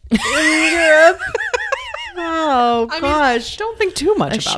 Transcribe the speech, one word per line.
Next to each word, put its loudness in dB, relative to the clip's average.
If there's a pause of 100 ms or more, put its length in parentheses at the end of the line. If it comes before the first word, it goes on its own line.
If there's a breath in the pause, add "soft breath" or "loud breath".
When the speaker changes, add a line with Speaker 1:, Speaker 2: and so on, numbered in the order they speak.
(120)
Speaker 1:
in 2
Europe. 4
Speaker 2:
<laughs> -8 (880)
Speaker 1:
Oh, 0
Speaker 2:
I -8
mean, 0
Speaker 1:
gosh. 0
Speaker 2:
don't -6
think -2
too 0
much -2
Speaker 1:
A -2
Speaker 2:
about -2